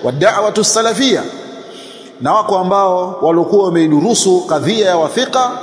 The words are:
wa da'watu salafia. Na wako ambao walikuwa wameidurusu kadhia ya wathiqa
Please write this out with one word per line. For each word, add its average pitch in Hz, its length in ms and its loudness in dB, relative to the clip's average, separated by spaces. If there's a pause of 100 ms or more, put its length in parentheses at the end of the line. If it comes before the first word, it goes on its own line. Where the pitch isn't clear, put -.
wa - 80 0
da'watu 202 520 0
salafia. 226 600 0 (960)
Na 139 120 0
wako 208 240 0
ambao 185 640 0
walikuwa 170 440 2
wameidurusu 175 760 2
kadhia 180 460 0
ya 180 100 2
wathiqa 247 540 0 (120)